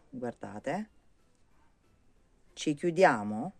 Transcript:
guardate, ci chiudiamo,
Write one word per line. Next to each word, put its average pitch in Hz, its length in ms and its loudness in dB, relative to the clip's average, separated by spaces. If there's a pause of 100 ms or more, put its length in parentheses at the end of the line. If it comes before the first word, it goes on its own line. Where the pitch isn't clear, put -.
guardate, 123 800 -8 (1600)
ci - 200 -2
chiudiamo, 147 880 2